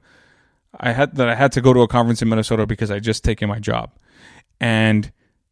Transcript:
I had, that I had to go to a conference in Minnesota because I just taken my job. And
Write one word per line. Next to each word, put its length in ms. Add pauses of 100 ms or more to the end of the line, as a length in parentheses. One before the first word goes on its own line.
(800)
I 120
had, 240
that 140
I 60
had 180
to 80
go 120
to 60
a 80
conference 340
in 80
Minnesota 380
because 240
I 80
just 240
taken 260
my 100
job. 320 (680)
And 520 (400)